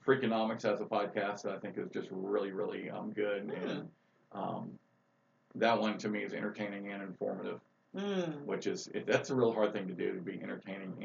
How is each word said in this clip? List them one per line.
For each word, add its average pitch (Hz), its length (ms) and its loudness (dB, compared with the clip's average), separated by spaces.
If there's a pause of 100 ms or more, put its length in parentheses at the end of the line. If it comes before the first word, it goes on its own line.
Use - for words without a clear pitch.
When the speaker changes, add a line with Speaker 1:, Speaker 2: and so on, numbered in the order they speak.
Speaker 1:
Freakonomics 113 560 4
has 104 180 4
a 101 40 0
podcast 101 580 0
that 98 120 -2
I 95 40 -4
think 101 200 -6
is 95 140 -2
just - 180 -4
really, 98 420 0
really, 95 380 -2
um, 95 220 -4
good. 104 360 0
Speaker 2:
Mm. - 220 -2
Speaker 1:
And, 85 180 -4 (440)
um, 92 380 -4 (880)
that 110 240 6
one 107 180 2
to 107 100 -2
me 104 160 0
is 98 100 -6
entertaining 101 580 -4
and 101 100 -6
informative, 95 580 -4 (360)
Speaker 2:
Mm. 180 480 0
Speaker 1:
which 98 220 0
is, 95 260 -2
it, 104 140 -4
that's 127 240 4
a 135 60 0
real 117 160 6
hard 107 200 4
thing 98 140 -2
to 92 80 -4
do, 95 200 0
to 92 60 -4
be 90 220 -6
entertaining 95 520 -8 (100)